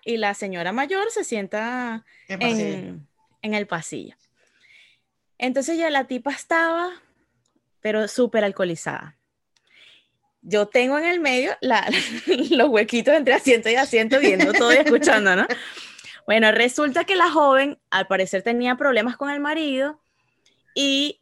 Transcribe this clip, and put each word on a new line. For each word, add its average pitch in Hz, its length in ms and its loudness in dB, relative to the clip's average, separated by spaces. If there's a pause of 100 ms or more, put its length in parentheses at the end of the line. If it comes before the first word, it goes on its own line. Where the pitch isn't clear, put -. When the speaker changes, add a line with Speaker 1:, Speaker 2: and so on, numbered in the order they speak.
Speaker 1:
y 233 140 -4
la 208 160 -2
señora 185 380 -6
mayor 381 400 -4
se 415 120 -4
sienta 226 840 -6 (220)
Speaker 2:
En 196 80 -12
el 190 40 -8
pasillo. 214 380 -2
Speaker 1:
en, 180 300 -14 (340)
en 214 120 -6
el 208 140 -4
pasillo. 156 480 -10 (1200)
Entonces 262 400 -2
ya 330 120 -2
la 269 160 0
tipa 254 260 -8
estaba, 330 600 -2 (920)
pero 214 260 -2
súper 233 360 0
alcoholizada. 175 760 -6 (1200)
Yo 208 260 0
tengo 254 320 2
en 330 60 -2
el 349 140 0
medio 262 420 0
la, 247 280 0 (320)
<laughs> 277 300 -2
los 285 180 4
huequitos 226 440 2
entre 269 200 4
asiento 240 360 2
y 233 60 2
asiento, 247 440 2
viendo 285 340 4
todo 240 200 4
y 254 40 8
escuchando, 240 580 4
¿no? 202 120 2 (800)
Bueno, 220 260 6
resulta 254 540 0
que 381 100 -2
la 349 140 4
joven, 269 500 4 (100)
al 190 180 -2
parecer, 190 360 -2
tenía 247 320 0
problemas 247 420 0
con 277 120 -6
el 285 100 -6
marido 294 600 -4 (720)
y 277 480 -2